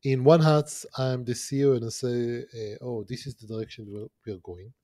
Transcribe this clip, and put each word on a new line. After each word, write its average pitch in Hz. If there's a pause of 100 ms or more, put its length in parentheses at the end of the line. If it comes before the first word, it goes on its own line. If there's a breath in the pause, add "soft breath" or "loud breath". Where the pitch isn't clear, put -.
In 131
one 160
hat, 151 (280)
I'm 127
the 120
C 139
E 139
O 139
and 117
I 113
say, 120
uh, 107
"Oh, 120
this 127
is 127
the 110
direction 110
we're, 104 (180)
we 107
are 92
going." 92 (100)